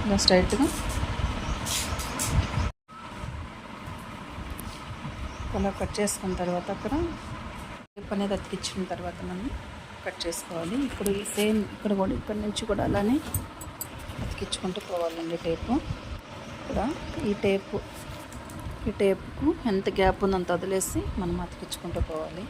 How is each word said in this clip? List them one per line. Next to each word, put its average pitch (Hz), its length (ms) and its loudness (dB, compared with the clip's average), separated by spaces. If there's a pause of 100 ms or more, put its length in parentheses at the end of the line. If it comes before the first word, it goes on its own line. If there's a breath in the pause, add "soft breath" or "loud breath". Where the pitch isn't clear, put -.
ఇలా 202 200 6
స్ట్రైట్గా 202 420 8 (4000)
ఇలా 196 120 4 (100)
కట్ 190 200 0
చేసుకున్న 196 420 2
తర్వాత, 175 240 0 (100)
అక్కడ - 180 -2 (1000)
టేప్ 202 220 -8
అనేది 202 220 2
అతికించిన - 460 -4 (100)
తర్వాత 175 240 -6 (120)
మనం 185 160 -4 (600)
కట్ 185 200 -6
చేసుకోవాలి. 170 600 -2
ఇప్పుడు 202 320 2
ఈ 208 40 -4 (120)
సేమ్ 214 260 6 (140)
ఇక్కడ 208 160 0 (100)
కూడా, 190 180 2
ఇక్కడ 214 260 -4
నుంచి 208 260 -2
కూడా 196 180 2
అలానే 202 260 6 (1080)
అతికించుకుంటూ - 640 -4
పోవాలండి 170 580 0
టేపు. 165 240 0 (920)
ఇక్కడ - 260 0 (400)
ఈ 202 60 4 (100)
టేపు, 196 340 2 (1120)
ఈ 208 40 -2 (100)
టేపుకు 196 440 4 (260)
ఎంత 196 140 4 (140)
గ్యాప్ 190 260 6
ఉందో 190 140 4
అంత 175 180 0
వదిలేసి 190 420 0 (200)
మనం 175 160 2 (100)
అతికించుకుంటూ 170 540 -4 (100)
పోవాలి. 160 380 -4